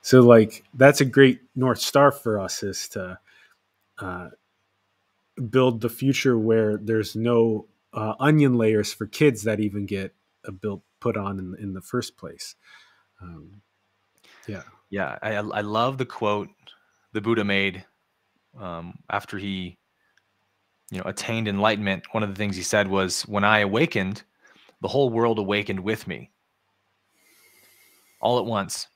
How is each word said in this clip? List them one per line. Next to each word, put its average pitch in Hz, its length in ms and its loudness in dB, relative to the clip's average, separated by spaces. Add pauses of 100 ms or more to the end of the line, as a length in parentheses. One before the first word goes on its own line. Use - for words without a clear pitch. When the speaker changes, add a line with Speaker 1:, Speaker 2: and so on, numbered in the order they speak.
Speaker 1:
So, 131 200 8
like, 117 420 8 (100)
that's 143 280 6
a 139 40 4
great 131 360 6 (140)
North 127 240 0
Star 143 320 4
for 107 280 -4
us, - 240 -8
is 98 260 -8
to, 92 300 -12 (800)
uh, 90 300 -10 (1200)
build 123 320 2
the 120 80 -2
future 131 480 0
where 110 400 2
there's 107 380 -4
no, 113 520 2 (260)
uh, 110 260 -6
onion 143 360 4
layers 110 380 2
for 104 140 -8
kids 120 360 0
that 107 160 -2
even 104 260 -4
get, 98 280 -8 (320)
uh, 107 60 -14
built, 95 320 -10 (160)
put 117 180 -4
on 98 220 -6
in, 92 160 -10
in 98 180 -10
the 92 80 -12
first - 360 -8
place. - 380 -18 (680)
Um, 90 400 -20 (840)
yeah. 101 160 -14 (260)
Speaker 2:
Yeah. 95 320 -6
I, 107 140 -6
I, 101 60 -4
I 104 200 -6
love 117 380 -2
the 127 60 -2
quote 104 440 -4 (640)
the 107 80 -4
Buddha 110 220 0
made, 98 420 -2 (720)
um, 87 420 -14 (100)
after 101 280 -6
he, 92 400 -8 (1120)
you 95 80 -10
know, 92 60 -10
attained 113 420 -6
enlightenment. 101 680 -2
One 110 100 -2
of 101 60 -6
the 98 60 -10
things 101 200 -6
he 92 80 -10
said 101 240 0
was, 95 360 -2
"When 101 200 -4
I 107 160 4
awakened, 101 640 -2 (580)
the 104 80 -6
whole 135 220 0
world 113 280 0
awakened 101 420 -2
with 107 260 -6
me 64 240 -12 (1900)
all 123 180 2
at 98 60 -2
once." 104 500 -6